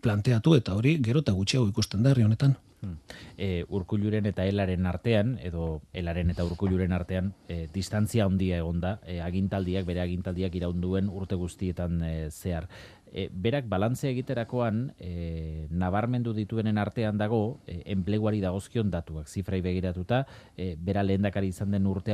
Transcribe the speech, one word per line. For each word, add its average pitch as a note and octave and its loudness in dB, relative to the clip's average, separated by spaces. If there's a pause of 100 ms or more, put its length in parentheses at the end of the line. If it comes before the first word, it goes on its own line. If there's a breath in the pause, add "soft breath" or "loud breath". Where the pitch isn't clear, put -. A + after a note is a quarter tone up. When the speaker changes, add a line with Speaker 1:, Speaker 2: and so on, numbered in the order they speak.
Speaker 1:
planteatu, A#2 4
eta F#2+ 0
hori C3+ 4
gero B2 2
eta A2 2
gutxiago G2+ 2
ikusten G#2 0
da C3+ 6
herri B2+ 6
honetan. B2+ 4 (260)
Speaker 2:
Hmm. F2+ -8 (420 loud breath)
E, F2+ -2
Urkulluren G#2 0
eta F#2 0
Elaren F#2+ 2
artean, G#2+ 2
edo E2 -4 (140)
Elaren F2 0
eta F2 0
Urkulluren F#2 0
artean, F#2 -2 (160)
e, E2 -6
distantzia G#2 0
handia F#2 2
egon E2+ -2
da, F#2+ -2 (100)
e, F2 -6
agintaldiak, F#2 0
bere F2+ -2
agintaldiak F2+ -2
iraun F2 -2
duen F#2+ 0
urte F#2+ -4
guztietan, F2 -2
e, D#2+ -4
zehar. E2 -6 (460 loud breath)
E, F#2 -4
berak A#2 -2
balantzea A2 0
egiterakoan, A#2+ -2 (100)
e, E2 -6
nabarmendu G#2+ 0
dituenen G#2+ 0
artean G#2 0
dago, A2 0
e, F2 -8 (160)
enpleguari G#2 2
dagozkion G2 0
datuak, D#2+ -6
zifrai F#2+ -2
begiratuta, F2+ 0 (340 loud breath)
e, F2+ -6
bera G2 0
lehendakari G2 2
izan G2 -4
den G2 2
urte F#2+ 0